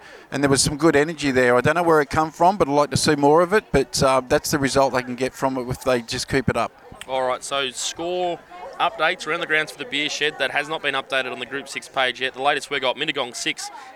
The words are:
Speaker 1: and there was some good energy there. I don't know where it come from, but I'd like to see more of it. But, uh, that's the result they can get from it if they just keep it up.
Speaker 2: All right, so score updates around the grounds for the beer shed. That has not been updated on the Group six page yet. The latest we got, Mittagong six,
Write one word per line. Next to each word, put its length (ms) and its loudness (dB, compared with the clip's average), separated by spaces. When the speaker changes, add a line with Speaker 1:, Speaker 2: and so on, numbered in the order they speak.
Speaker 1:
and 120 0
there 60 4
was 120 4
some 140 0
good 220 4
energy 340 0
there. 240 4
I 60 6
don't 140 2
know 80 0
where 180 4
it 80 -2
come 220 0
from, 260 4
but 100 2
I'd 60 -2
like 180 2
to 60 -2
see 180 2
more 260 6
of 120 2
it. 180 2
But, 320 0
uh, 240 4
that's 240 0
the 80 0
result 340 2
they 100 0
can 120 -8
get 180 -4
from 240 -4
it 120 -6
if 160 -10
they 160 2
just 260 -8
keep 220 0
it 80 0
up. 160 -2
Speaker 2:
All 180 -2
right, 160 -2
so 280 -4
score 680 -4
updates 460 -2
around 140 -4
the 80 -6
grounds 240 0
for 60 -18
the 80 -10
beer 240 -4
shed. 300 -2
That 120 0
has 160 -6
not 140 -6
been 140 -2
updated 360 -4
on 80 -10
the 60 -8
Group 240 -10
six 180 -12
page 320 -2
yet. 140 -4
The 80 -12
latest 280 0
we 120 -4
got, 160 -2
Mittagong 360 -6
six, 380 -8